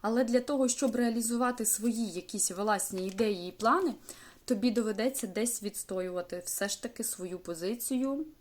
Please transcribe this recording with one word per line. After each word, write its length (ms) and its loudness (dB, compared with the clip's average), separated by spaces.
Але 240 4
для 160 4
того, 280 2
щоб 280 2
реалізувати 680 0
свої 440 0
якісь 400 -2
власні 560 0
ідеї 420 0
і 40 -10
плани, 420 2
тобі 260 2
доведеться 560 0
десь 360 -2
відстоювати 840 -4
все 240 -2
ж 140 -6
таки 220 -6
свою 340 -6
позицію 880 -2